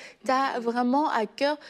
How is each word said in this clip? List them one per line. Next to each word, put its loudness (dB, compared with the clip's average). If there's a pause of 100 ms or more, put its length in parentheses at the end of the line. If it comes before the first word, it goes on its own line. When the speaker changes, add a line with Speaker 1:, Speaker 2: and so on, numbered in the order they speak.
(260)
Speaker 1:
T'as 0
Speaker 2:
Mhm. -6
Speaker 1:
vraiment 2
à 0
cœur -2 (120)